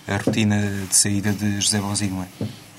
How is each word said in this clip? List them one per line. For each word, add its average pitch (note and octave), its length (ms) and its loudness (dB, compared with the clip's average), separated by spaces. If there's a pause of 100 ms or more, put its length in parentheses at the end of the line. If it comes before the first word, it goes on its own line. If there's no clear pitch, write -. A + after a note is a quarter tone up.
a G2+ 100 0
rotina G#2 400 2 (320)
de - 60 0
saída G2+ 360 2
de G2+ 300 0
José G#2 180 2
Bozingua. G2 480 -2 (520)